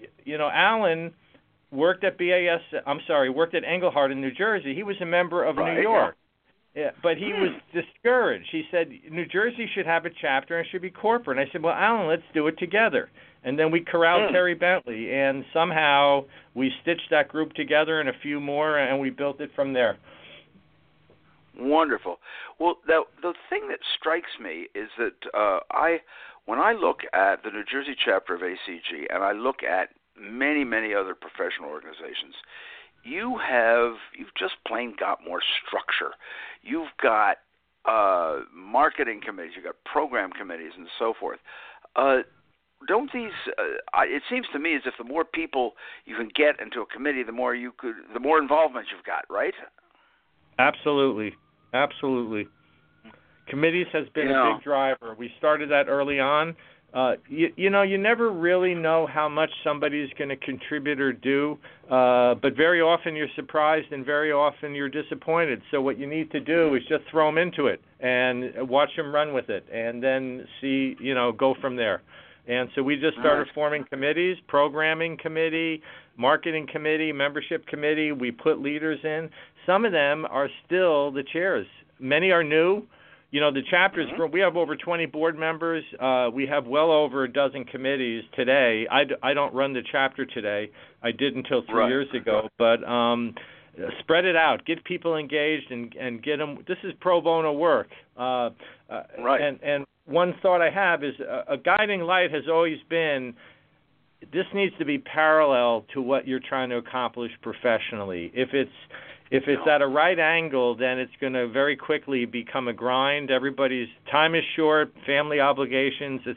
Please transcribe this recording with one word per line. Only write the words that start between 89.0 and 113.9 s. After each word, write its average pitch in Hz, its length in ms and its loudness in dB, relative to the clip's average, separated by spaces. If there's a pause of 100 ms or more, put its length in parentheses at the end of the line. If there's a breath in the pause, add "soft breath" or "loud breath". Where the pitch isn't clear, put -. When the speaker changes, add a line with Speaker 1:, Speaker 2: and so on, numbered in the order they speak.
Speaker 1:
d-, - 180 -4
I 135 120 0
don't 143 180 0
run 139 220 -2
the 120 80 -4
chapter 135 420 -2
today. 104 460 -4 (320 loud breath)
I 117 80 0
did 123 260 -2
until 127 240 -2
three 113 200 -2
Speaker 2:
Right. 107 100 4
Speaker 1:
years 135 240 -2
ago. 110 420 0
But, 117 320 4
um, 120 460 0 (640 loud breath)
spread 170 260 4
it 180 100 2
out. 156 300 4
Get 165 200 -4
people 170 320 -2
engaged 151 540 -2
and, 120 260 -10
and 120 260 -8
get 147 180 -2
'em. 147 260 -8
This 180 160 -4
is 185 120 -10
pro 175 260 2
bono 160 320 2
work. 147 380 2 (260 loud breath)
Uh, 123 340 -2 (380 loud breath)
uh, 110 140 -10 (160)
Speaker 2:
Right. 123 240 2
Speaker 1:
and, 143 200 -2
and 143 240 -2 (200)
one 170 340 2
thought 180 220 4
I 160 80 4
have 175 340 0
is 135 160 -6
a, 127 280 -6
a 143 100 -2
guiding 202 420 2
light 180 300 2
has 143 180 -4
always 165 360 2
been 139 520 -2 (960 soft breath)
this 175 200 -2
needs 196 260 0
to 160 60 -4
be 143 140 0
parallel 139 840 4 (100)
to 139 80 -4
what 131 260 0
you're 131 140 -4
trying 131 300 -4
to 123 60 -2
accomplish 120 540 -6 (120)
professionally. 101 920 -2
If 127 180 -2
it's, 135 200 0 (580 loud breath)
if 135 160 2
it's 139 180 2
Speaker 2:
No. 151 80 6
Speaker 1:
at 147 100 6
a 143 40 4
right 156 320 4
angle, 156 560 2
then 127 240 -2
it's 127 220 -6
gonna 131 260 -2
very 139 300 0
quickly 139 480 -2
become 120 420 -6
a 120 60 -2
grind. 131 580 0
Everybody's 131 580 0 (220)